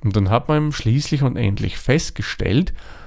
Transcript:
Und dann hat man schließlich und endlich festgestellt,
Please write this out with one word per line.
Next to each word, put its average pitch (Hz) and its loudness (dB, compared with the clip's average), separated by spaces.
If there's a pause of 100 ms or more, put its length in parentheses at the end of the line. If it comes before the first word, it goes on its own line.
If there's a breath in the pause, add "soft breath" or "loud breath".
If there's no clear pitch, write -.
Und 101 2
dann 98 2
hat 117 2
man 151 2
schließlich 139 0
und 123 2
endlich 104 0
festgestellt, - 0 (340 loud breath)